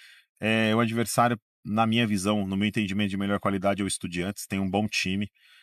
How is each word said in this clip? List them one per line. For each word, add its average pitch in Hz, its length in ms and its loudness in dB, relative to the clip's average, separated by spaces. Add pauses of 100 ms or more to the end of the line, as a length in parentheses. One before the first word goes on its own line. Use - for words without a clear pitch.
(400)
é, 110 340 2
o 113 60 4
adversário, 117 580 2 (280)
na 110 200 2
minha 117 200 2
visão, 104 400 0
no 95 100 -2
meu 101 120 2
entendimento 104 420 -2
de 98 80 -4
melhor 98 220 0
qualidade, 98 420 0
é 101 40 0
o - 20 -2
Estudiantes, 90 580 -6
tem 98 140 -4
um 95 100 -2
bom 104 180 0
time, 98 420 -4 (340)